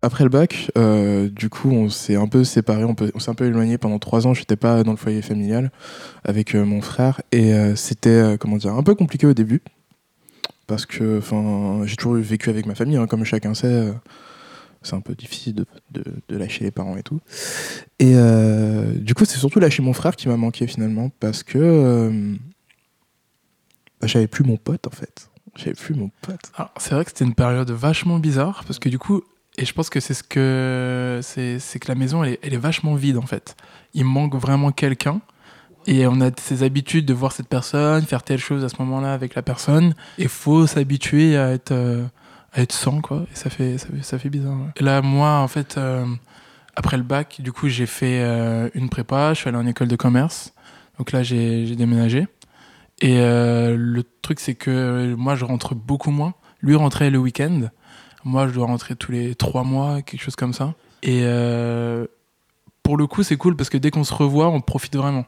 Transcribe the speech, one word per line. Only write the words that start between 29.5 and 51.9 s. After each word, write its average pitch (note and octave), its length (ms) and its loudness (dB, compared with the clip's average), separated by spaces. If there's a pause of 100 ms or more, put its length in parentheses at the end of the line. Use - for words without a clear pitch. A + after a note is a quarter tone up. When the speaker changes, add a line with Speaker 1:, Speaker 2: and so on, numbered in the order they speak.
Speaker 2:
et B2+ 80 -4
je - 80 -8
pense E3 160 -4
que C#3+ 100 -2
c'est C3+ 140 -6
ce - 100 -10
que, B2+ 1000 -2
c'est, B2 380 -6
c'est - 180 -12
que - 120 -12
la C3 60 -2
maison, C3+ 280 0
elle C3 80 0
est, A#2+ 100 -6
elle C#3+ 120 -6
est B2+ 40 -2
vachement D3+ 380 -2
vide C#3 220 2
en B2+ 100 -4
fait. - 300 -10 (360)
Il B2+ 120 0
manque C3+ 300 0
vraiment C#3 360 2
quelqu'un. C#3+ 480 -2 (680)
Et C3 220 4
on B2+ 140 2
a B2+ 160 4
ces C3 260 -4
habitudes C#3 420 0
de C3+ 80 2
voir C3 200 -2
cette - 160 -12
personne, D3 540 0
faire B2+ 200 -4
telle C3+ 160 -2
chose C#3 240 -4
à B2+ 60 -4
ce - 100 -14
moment-là C3 340 -4
avec B2+ 220 -8
la B2+ 60 -6
personne. D3+ 540 2 (220)
Et C#3+ 120 -2
faut D#3+ 360 2
s'habituer D3 720 2
à C3+ 160 2
être, C3 200 -4
euh, B2 340 -2 (480)
à B2+ 80 0
être B2 100 0
sans, - 300 -2
quoi. D#3 320 -4
Et - 20 -16
ça - 140 -6
fait, B2+ 280 -4
ça - 100 -10
fait, C#3+ 140 -8
ça C3 160 -8
fait B2+ 120 -6
bizarre, C#3 240 -4
ouais. C3+ 240 -6
Et C#3 80 0
là, C#3 160 4
moi, C#3+ 380 4
en C3+ 100 0
fait, - 280 -6
euh, C3 280 -2 (720)
après - 180 -2
le B2+ 80 0
bac, C#3 380 -4
du B2+ 100 -8
coup, - 160 -4
j'ai B2 180 0
fait, B2+ 360 -2
euh, A#2 540 0
une C3 120 -4
prépa, C#3 460 0
je D#3 80 -4
suis - 80 -4
allé A#2+ 80 -2
en A#2+ 100 0
école A#2+ 220 -2
de A#2+ 80 0
commerce. B2+ 560 0 (460)
Donc C3 120 -8
là, B2+ 100 0
j'ai, A#2 440 0
j'ai A#2 100 -4
déménagé. A#2 520 2 (720)